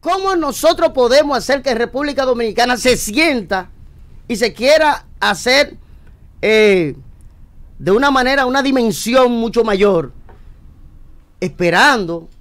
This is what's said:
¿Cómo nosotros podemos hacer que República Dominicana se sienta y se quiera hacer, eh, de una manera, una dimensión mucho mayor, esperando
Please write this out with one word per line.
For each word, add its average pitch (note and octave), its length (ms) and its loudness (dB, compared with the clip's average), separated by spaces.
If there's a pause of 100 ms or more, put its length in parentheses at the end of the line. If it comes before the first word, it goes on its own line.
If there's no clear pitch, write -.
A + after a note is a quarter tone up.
¿Cómo F#4+ 320 -2
nosotros D#4+ 560 0
podemos C4 480 2
hacer C4 240 -4
que C4 120 -2
República B3+ 500 -4
Dominicana A#3+ 520 -2
se A#3 200 0
sienta G#3+ 720 -4 (560)
y B3 80 -6
se G#3 180 -4
quiera C#4+ 540 2 (140)
hacer, A#3+ 560 0 (640)
eh, G3+ 540 2 (840)
de C#3+ 140 -4
una C4+ 180 2
manera, C4 340 2
una B3+ 180 0
dimensión B3 680 2
mucho A#3 320 -2
mayor, G3 500 0 (1300)
esperando F3 880 0 (120)